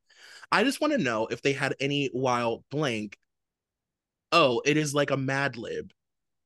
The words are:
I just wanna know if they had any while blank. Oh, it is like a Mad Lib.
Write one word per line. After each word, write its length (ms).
I 140
just 160
wanna 180
know 300
if 120
they 120
had 260
any 300
while 600
blank. 480
Oh, 320
it 120
is 160
like 200
a 40
Mad 400
Lib. 360